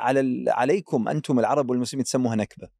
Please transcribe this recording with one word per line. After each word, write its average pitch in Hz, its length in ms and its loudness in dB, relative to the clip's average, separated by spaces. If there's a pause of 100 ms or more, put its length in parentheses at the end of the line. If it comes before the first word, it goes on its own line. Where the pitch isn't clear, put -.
على 131 200 2
ال-، 127 280 -2
عليكم 131 600 0
أنتم 147 300 0
العرب 123 320 2
والمسلمين 127 340 -2
تسموها 123 320 0
نكبة." - 320 -6 (120)